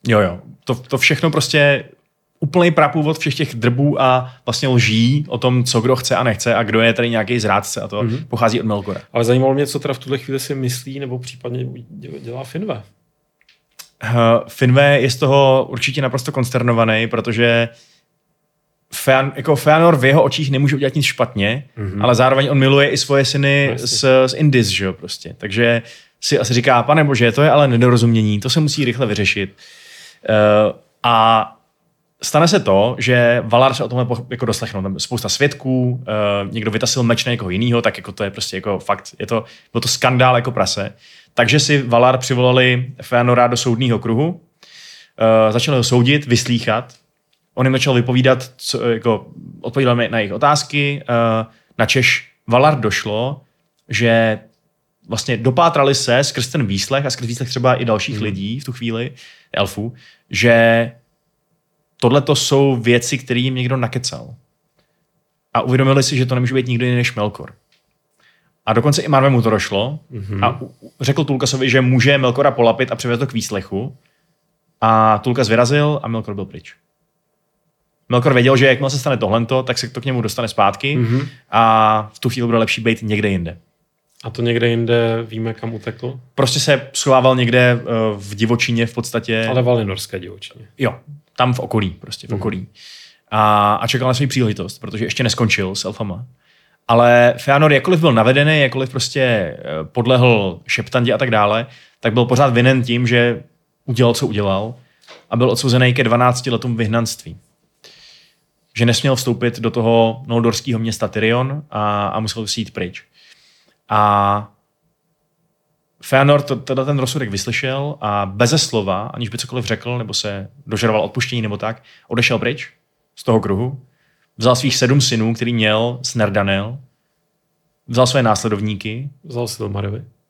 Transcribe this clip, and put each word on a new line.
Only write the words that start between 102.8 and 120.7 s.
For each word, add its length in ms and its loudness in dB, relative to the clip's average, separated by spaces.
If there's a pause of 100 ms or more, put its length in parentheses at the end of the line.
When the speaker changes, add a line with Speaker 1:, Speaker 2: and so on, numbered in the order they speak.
Speaker 1:
tím, 240 -2
že 360 0 (420)
udělal, 300 2
co 120 -4
udělal 480 -4 (560)
a 60 -4
byl 140 4
odsouzený 440 2
ke 100 0
dvanácti 460 2
letům 260 -4
vyhnanství. 600 -4 (1400)
Že 100 2
nesměl 300 0
vstoupit 440 -4
do 100 -2
toho 560 2
noldorského 520 -2
města 300 -4
Tyrion 640 -2
a, 380 -2
a 120 -4
musel 260 -8
si 140 -6
jít 120 -8
pryč. 320 -10 (840)
A 640 2 (1500)
Feanor 400 2
to-, 140 -4
teda 280 -4
ten 140 -2
rozsudek 320 -4
vyslyšel 720 -6
a 260 -2
beze 320 0
slova, 440 -2 (120)
aniž 140 -8
by 100 -10
cokoliv 260 -8
řekl 340 -6
nebo 160 -8
se 360 -8 (160)
dožadoval 360 0